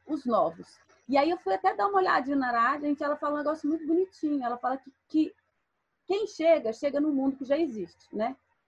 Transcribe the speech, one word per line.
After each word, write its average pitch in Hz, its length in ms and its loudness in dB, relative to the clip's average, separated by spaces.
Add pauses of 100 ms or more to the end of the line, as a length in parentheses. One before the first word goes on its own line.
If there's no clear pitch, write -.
os 277 200 -6
novos? 180 520 -2 (300)
E 262 80 2
aí 294 140 4
eu 349 80 -2
fui 381 160 -2
até 381 200 0
dar 403 120 0
uma 403 120 2
olhadinha 285 380 2
na 262 120 0 (120)
Arendt, 294 420 0
ela 294 140 -2
fala 294 200 -2
um - 20 -2
negócio 302 280 -2
muito 320 200 -2
bonitinho, 302 580 0
ela 240 140 -4
fala 254 180 -2
que, - 160 -14 (160)
que 311 260 0 (760)
quem 403 180 0
chega, 302 460 2
chega 285 260 -2
no 294 140 0
mundo 269 240 0
que 269 80 -10
já 277 140 0
existe, 220 580 -6
né? 233 180 -4 (340)